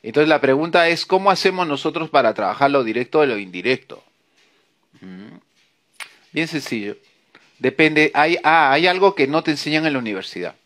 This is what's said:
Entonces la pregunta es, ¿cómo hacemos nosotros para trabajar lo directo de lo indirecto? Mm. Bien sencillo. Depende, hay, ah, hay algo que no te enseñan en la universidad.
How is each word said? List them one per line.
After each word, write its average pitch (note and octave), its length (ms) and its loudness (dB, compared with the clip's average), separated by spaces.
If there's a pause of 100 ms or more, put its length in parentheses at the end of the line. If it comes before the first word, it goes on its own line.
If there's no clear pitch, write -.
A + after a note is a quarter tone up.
Entonces D3 240 2
la D3+ 140 4
pregunta D#3+ 480 2
es, E3+ 160 -2
¿cómo F#3+ 240 2
hacemos F#3 380 0
nosotros D3+ 420 -4
para A#2+ 240 2
trabajar A2+ 380 0
lo C#3 120 2
directo A#2 380 -2
de C#3 60 4
lo A2+ 100 -2
indirecto? F#2+ 640 -6 (960)
Mm. F#2+ 380 -20 (920)
Bien D#3 160 -4
sencillo. A#2 500 -8 (640)
Depende, D3+ 560 2
hay, D#3+ 280 2
ah, D3+ 280 4
hay D#3+ 160 2
algo F#3 260 2
que C3+ 140 0
no D#3 160 -2
te D#3+ 80 -2
enseñan D3+ 340 -2
en D3+ 80 0
la C3 60 -2
universidad. F#2+ 560 -8 (100)